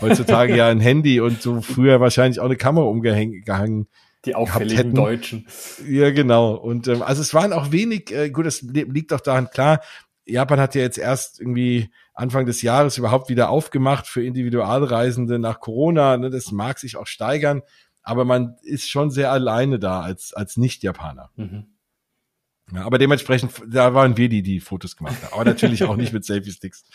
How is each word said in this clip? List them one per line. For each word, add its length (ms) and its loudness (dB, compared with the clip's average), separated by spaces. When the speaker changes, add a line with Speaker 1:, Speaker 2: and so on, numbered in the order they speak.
Speaker 1:
heutzutage 560 4
ja 100 6
ein 140 4
Handy 400 4
und 200 -2
so 200 -4
früher 400 4
wahrscheinlich 400 2
auch 60 -2
eine 100 0
Kamera 300 2
umgehäng-, 580 0
gehangen 420 -2
Speaker 2:
Die 80 -6
Speaker 1:
gehabt 100 -2
Speaker 2:
auffälligen 340 -2
Speaker 1:
hätten. 200 0
Speaker 2:
Deutschen. 500 -2
Speaker 1:
Ja, 220 4
genau. 440 4
Und, 340 -6
ähm, 120 0
also 220 -2
es 100 -6
waren 200 2
auch 180 -2
wenig, 400 -2
äh, 200 -4
gut, 160 -4
das 160 -6
li-, 280 -4
liegt 220 -4
auch 80 -4
daran, 300 -2
klar, 320 2
Japan 320 0
hat 160 0
ja 80 2
jetzt 160 -2
erst 420 -4
irgendwie 500 -2
Anfang 320 -2
des 180 -4
Jahres 360 2
überhaupt 300 0
wieder 220 2
aufgemacht 580 -2
für 160 -6
Individualreisende 1120 -2
nach 220 -4
Corona, 560 2
ne, 120 -4
das 220 -8
mag 300 -6
sich 160 -14
auch 100 -12
steigern, 560 -2
aber 220 -2
man 380 0
ist 280 -10
schon 220 -2
sehr 180 -2
alleine 480 0
da 220 -4
als, 340 -10
als 220 -8
Nicht-Japaner. 800 -4
Speaker 2:
Mhm. 300 -14
Speaker 1:
Ja, 120 -10
aber 140 0
dementsprechend, 520 2
da 280 4
waren 220 6
wir 120 4
die, 140 0
die 180 -2
Fotos 360 -12
gemacht 280 -8
haben. 80 -14
Aber 120 -2
natürlich 380 2
auch 140 0
nicht 160 -2
mit 120 -4
Selfie-Sticks. 600 -8